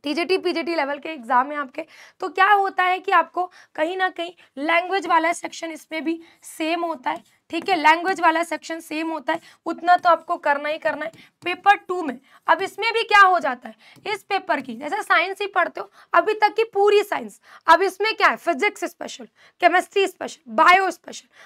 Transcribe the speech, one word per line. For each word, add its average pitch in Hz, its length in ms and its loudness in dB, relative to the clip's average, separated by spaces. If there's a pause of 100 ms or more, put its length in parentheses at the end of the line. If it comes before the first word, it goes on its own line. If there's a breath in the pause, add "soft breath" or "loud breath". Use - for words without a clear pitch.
टीजीटी, 330 340 0
पीजीटी 330 360 -4
लेवल 285 240 -4
के 320 100 -14
एग्जाम 262 420 -2
है 294 80 -8
आपके। 285 260 -10 (360 loud breath)
तो 370 100 -6
क्या 381 180 2
होता 392 360 2
है 370 140 0
कि 392 140 -4
आपको 349 320 0 (320 soft breath)
कहीं 339 200 -2
ना 370 140 0
कहीं 349 220 -10 (260 soft breath)
लैंग्वेज 339 480 0
वाला 330 280 2
सेक्शन 330 360 -10
इसमें 320 340 -10
भी 330 140 -4 (260 loud breath)
सेम 339 400 -4
होता 302 260 -6
है, - 120 -8 (280)
ठीक 330 180 -6
है, 381 80 2
लैंग्वेज 330 440 2
वाला 330 240 2
सेक्शन 320 360 -10
सेम 320 300 -8
होता 311 220 -6
है, 330 80 -4 (260 soft breath)
उतना 330 300 2
तो 349 140 0
आपको 330 280 0
करना 294 300 -2
ही 311 100 -6
करना 302 260 -4
है 330 80 -10 (320 soft breath)
पेपर 370 340 2
टू 359 240 -6
में। 254 160 -8 (300 soft breath)
अब 330 140 2
इसमें 427 300 -4
भी 453 120 -2
क्या 415 180 4
हो 370 180 6
जाता 254 280 -6
है, 220 60 -20 (320 soft breath)
इस 427 180 -6
पेपर 370 360 -4
की, 247 160 -12
जैसे 302 260 -8
साइंस 370 380 0
ही 403 80 -4
पढ़ते 349 320 -2
हो 392 100 -12 (220 soft breath)
अभी 349 240 2
तक 415 180 0
की 440 160 0
पूरी 403 320 4
साइंस, 254 380 -8 (260 soft breath)
अब 330 160 6
इसमें 403 320 -2
क्या 392 140 2
है, 233 100 0
फिजिक्स 349 480 -2
स्पेशल, - 420 -14 (320 soft breath)
केमिस्ट्री 359 460 2
स्पेशल, - 340 -10 (140)
बायो 359 360 6
स्पेशल, - 380 -16 (160 soft breath)